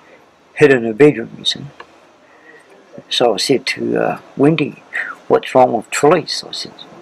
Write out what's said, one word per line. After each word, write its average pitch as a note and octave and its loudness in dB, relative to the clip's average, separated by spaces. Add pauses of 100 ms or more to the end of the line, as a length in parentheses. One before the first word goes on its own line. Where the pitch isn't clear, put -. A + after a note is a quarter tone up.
(540)
hid D3 4
in B2 2
her A2+ -4
bedroom, A2+ 2
you G2+ -12
see. G#2 -6 (1500)
So A#2+ 2
I F#2+ -4
said - -2
to, A#2 -4
uh, A2 -2 (200)
Wendy, D3 0 (460)
"What's - 0
wrong B2+ 4
with A2 -6
Trelise?" - 0
I - -16
said, - -14 (280)